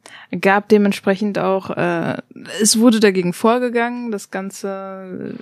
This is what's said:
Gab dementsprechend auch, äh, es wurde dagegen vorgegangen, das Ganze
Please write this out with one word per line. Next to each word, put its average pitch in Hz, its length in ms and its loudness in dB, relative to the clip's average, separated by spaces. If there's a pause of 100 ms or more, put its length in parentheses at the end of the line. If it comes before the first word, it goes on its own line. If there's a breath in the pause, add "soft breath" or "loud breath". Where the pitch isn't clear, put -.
(400 loud breath)
Gab 196 280 2
dementsprechend 202 720 2
auch, 190 300 -2
äh, 170 480 -2 (440)
es 220 160 4
wurde 220 220 6
dagegen 185 320 4
vorgegangen, 240 800 0
das 202 180 -8
Ganze 190 1120 -10